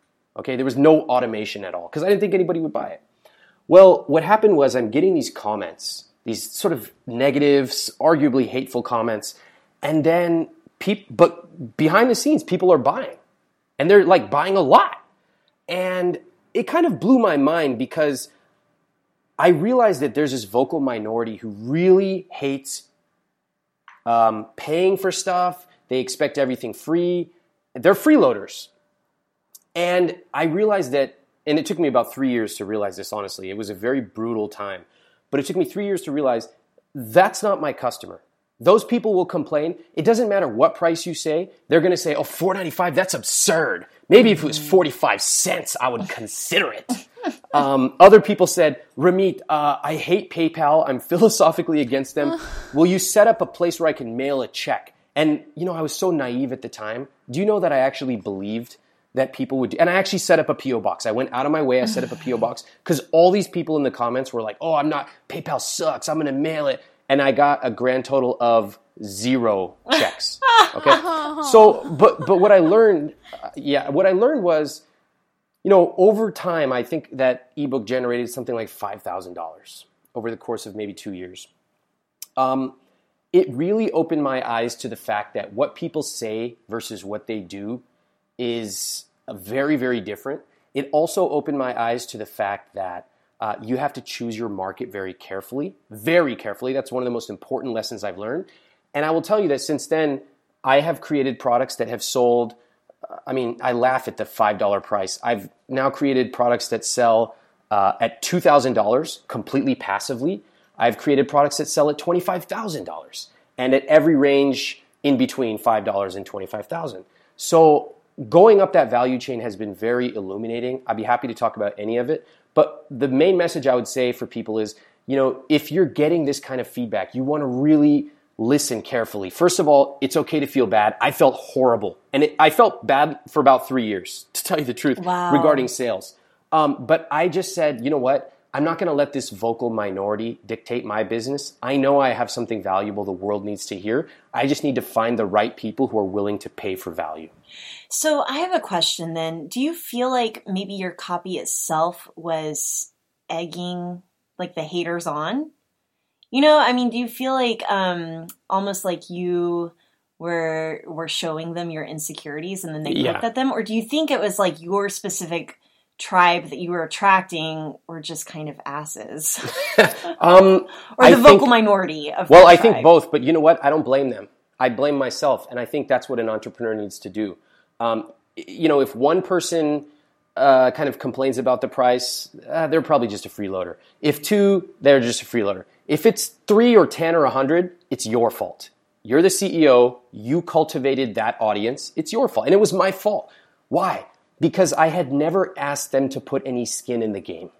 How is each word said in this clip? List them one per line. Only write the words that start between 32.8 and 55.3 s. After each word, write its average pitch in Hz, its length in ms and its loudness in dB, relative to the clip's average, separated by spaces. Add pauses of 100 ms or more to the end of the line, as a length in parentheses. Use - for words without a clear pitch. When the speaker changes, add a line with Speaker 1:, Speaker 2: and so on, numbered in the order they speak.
Speaker 1:
this, 98 160 -14
honestly. 98 360 -10
It 98 80 -12
was 104 120 -10
a 104 60 -10
very 123 260 -4
brutal 110 480 -6
time. 98 320 -12 (500)
But 135 80 -2
it 139 60 -4
took 185 100 -6
me 175 100 0
three 202 200 -8
years 196 180 -4
to 147 80 -10
realize 131 380 -2 (460)
that's 147 480 2
not 202 180 -2
my 147 100 -2
customer. 98 500 -8 (380)
Those 180 240 6
people 233 300 -2
will 185 120 2
complain. 165 500 -4 (180)
It 165 100 -4
doesn't 226 240 2
matter 196 200 0
what 131 280 2
price 165 300 -2
you 170 80 -8
say. 165 380 -4 (180)
They're 160 100 6
gonna 180 160 2
say, 160 180 -2
"Oh, 147 100 -2
four 185 300 -2
ninety-five, 180 400 -4
that's 185 200 0
absurd. 127 720 -2 (240)
Maybe 220 220 10
if 165 120 0
it 151 40 -2
was - 120 -4
forty-five 147 640 2
cents, - 580 -4
I 120 100 -2
would 123 200 -6
consider - 640 -4
it." - 180 -8
<laughs> - 140 -8 (480)
Um, 139 460 2
other 202 220 10
people 202 260 0
said, 156 340 0 (160)
"Ramit, 180 520 0
uh, 147 340 0
I 156 120 -4
hate 175 360 -2
PayPal. 160 560 0
I'm 131 120 -4
<laughs> - 120 -8
philosophically 165 720 2
against 135 340 -4
them. 160 240 -2 (160)
Speaker 2:
<laughs> - 180 -14
Speaker 1:
Will 151 120 4
you 185 120 4
set 214 300 4
up 226 140 2
a 170 40 -4
place 170 340 -4
where 165 100 0
I 147 40 0
can 117 220 -10
mail 135 260 -2
a 113 60 -6
check?" - 460 -8 (220)
And, 151 280 0 (120)